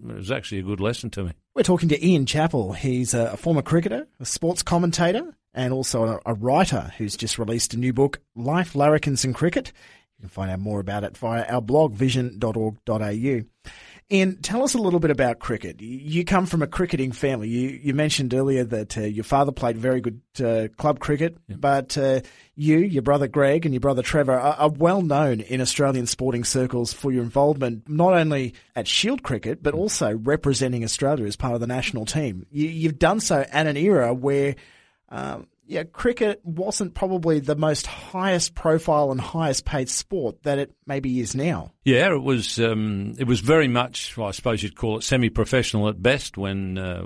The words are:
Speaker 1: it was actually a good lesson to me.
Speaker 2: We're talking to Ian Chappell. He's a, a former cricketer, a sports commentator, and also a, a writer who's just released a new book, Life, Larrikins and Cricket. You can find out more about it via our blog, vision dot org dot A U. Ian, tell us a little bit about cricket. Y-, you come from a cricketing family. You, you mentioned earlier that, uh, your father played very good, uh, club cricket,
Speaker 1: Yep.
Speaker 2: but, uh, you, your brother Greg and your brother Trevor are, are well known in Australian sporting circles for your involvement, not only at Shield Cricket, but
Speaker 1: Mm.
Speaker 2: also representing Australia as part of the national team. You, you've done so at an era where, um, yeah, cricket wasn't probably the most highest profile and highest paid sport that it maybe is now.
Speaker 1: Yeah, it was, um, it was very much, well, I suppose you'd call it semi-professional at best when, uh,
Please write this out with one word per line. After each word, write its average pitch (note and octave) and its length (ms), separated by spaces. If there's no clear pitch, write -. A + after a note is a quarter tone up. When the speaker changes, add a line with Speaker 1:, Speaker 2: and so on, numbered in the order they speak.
Speaker 1:
it A2+ 60
was G2+ 140
actually A2 300
a F#2 40
good F#2+ 180
lesson A2+ 300
to G2 120
me. F2 80
Speaker 2:
We're C4+ 80
talking E3+ 260
to D3 160
Ian E3 200
Chappell. C#3+ 480
He's B2+ 400
a, A#2 200
a - 40
former D#3+ 240
cricketer, G3 460
a C3 60
sports E3+ 360
commentator, F3+ 760
and B2+ 200
also B2+ 300
a, A2+ 220
a A#2 80
writer B2 640
who's G#2 180
just - 240
released A2+ 340
a A2+ 40
new B2 160
book, C3+ 260
Life, D3+ 400
Larrikins C#3+ 480
and C3 100
Cricket. F3 380
You - 60
can F#2+ 60
find F#2+ 220
out F#2+ 80
more G#2 220
about G2+ 240
it - 120
via A#2 320
our B2 120
blog, C3 320
vision B2 460
dot A2 180
org A2 180
dot A2 160
A G#2 120
U. A#2 320
Ian, F#3+ 300
tell A3+ 200
us C#4 120
a C4 40
little F3+ 220
bit D#3+ 100
about B2+ 300
cricket. G2 400
Y-, G#2+ 80
you D3+ 380
come F#3+ 200
from E3+ 160
a C#3+ 60
cricketing C3+ 460
family. A#2+ 340
You, B2 220
you C#3 120
mentioned C#3+ 400
earlier C3 320
that, G#2+ 320
uh, A2+ 40
your G#2+ 220
father C#3 300
played A#2+ 240
very B2+ 240
good, A#2+ 180
uh, A2+ 240
club D3+ 220
cricket, D#3 380
Speaker 1:
Yep. G2 140
Speaker 2:
but, C#3 360
uh, C3+ 220
you, D#3 240
your E3+ 240
brother C#3+ 260
Greg D3 360
and C#3+ 80
your B2+ 60
brother C3 220
Trevor C3+ 360
are, C#3+ 180
are D3+ 140
well E3+ 320
known C#3+ 380
in B2 220
Australian C3 460
sporting B2 360
circles B2 480
for C#3 220
your B2 100
involvement, C3 640
not D#3+ 260
only D3+ 400
at A2+ 100
Shield B3+ 380
Cricket, A2+ 400
but C#3+ 100
Speaker 1:
Mm. D#3 40
Speaker 2:
also E3 400
representing B2+ 640
Australia C#3 420
as G#2 120
part B2 160
of A#2 80
the A#2 60
national B2 380
team. A2 460
You, D3 160
you've D#3+ 320
done G3 220
so C#3+ 280
at D3+ 160
an D3 120
era D3 360
where, C#3 420
um, C3 400
yeah, - 200
cricket G#3+ 600
wasn't F3+ 520
probably E3+ 440
the D3 160
most D3+ 320
highest - 680
profile D#3 560
and C3 100
highest D#3+ 420
paid C3 240
sport - 560
that C#3+ 160
it - 160
maybe C3 360
is A#2 120
now. C3 380
Speaker 1:
Yeah, G#3 280
it C#3 80
was, B2+ 380
um, G#2+ 580
it C3 80
was A#2+ 140
very C#3+ 300
much, B2 480
well, A2 100
I G2 40
suppose A2 320
you'd G#2 120
call A2 220
it A#2 60
semi-professional A#2 840
at G2+ 140
best B2+ 360
when, F#2+ 400
uh, F2+ 280